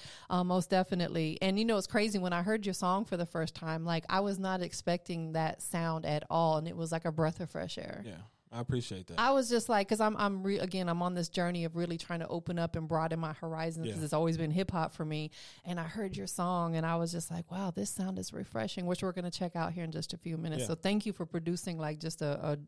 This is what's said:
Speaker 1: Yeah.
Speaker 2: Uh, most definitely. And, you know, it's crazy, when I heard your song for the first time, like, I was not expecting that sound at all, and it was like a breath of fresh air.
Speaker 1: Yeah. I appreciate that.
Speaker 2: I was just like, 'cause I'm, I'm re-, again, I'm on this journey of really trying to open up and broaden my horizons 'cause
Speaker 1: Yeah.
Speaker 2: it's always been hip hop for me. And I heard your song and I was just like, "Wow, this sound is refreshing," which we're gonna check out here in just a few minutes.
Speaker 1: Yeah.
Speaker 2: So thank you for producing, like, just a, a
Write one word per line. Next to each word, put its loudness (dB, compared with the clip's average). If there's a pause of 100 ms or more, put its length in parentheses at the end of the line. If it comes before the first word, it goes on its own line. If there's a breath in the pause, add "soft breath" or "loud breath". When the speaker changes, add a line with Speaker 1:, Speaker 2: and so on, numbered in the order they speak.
(300 loud breath)
Speaker 1:
Yeah. 4
Speaker 2:
Uh, 4
most 2
definitely. 2
And, 4
you 4
know, 4
it's 0
crazy, 2
when 0
I 2
heard 2
your 0
song 2
for -2
the 0
first -2
time, -4
like, 0
I 4
was 0
not 0
expecting -2
that 0
sound -2
at 0
all, 6
and 0
it -6
was -2
like 0
a 2
breath 2
of -6
fresh -4
air. -8
Speaker 1:
Yeah. -10 (360)
I -6
appreciate -2
that. -2
Speaker 2:
I 6
was 4
just 2
like, 4
'cause 2
I'm, 4
I'm 0
re-, 2
again, 0
I'm 2
on 2
this 0
journey 0
of -6
really 0
trying -4
to -2
open -2
up 0
and -2
broaden 2
my -2
horizons -4
'cause -2
Speaker 1:
Yeah. -2
Speaker 2:
it's -2
always 4
been 2
hip 2
hop 0
for -4
me. -2 (340 loud breath)
And -4
I -2
heard -4
your -6
song 0
and 2
I 2
was 0
just -4
like, -6
"Wow, -2
this -2
sound -2
is -6
refreshing," -4
which 0
we're 0
gonna -4
check -4
out -2
here -4
in -4
just -6
a -8
few -4
minutes. -2
Speaker 1:
Yeah. 0
Speaker 2:
So 0
thank 2
you -2
for -6
producing, -2
like, -4
just -6
a, 0
a 0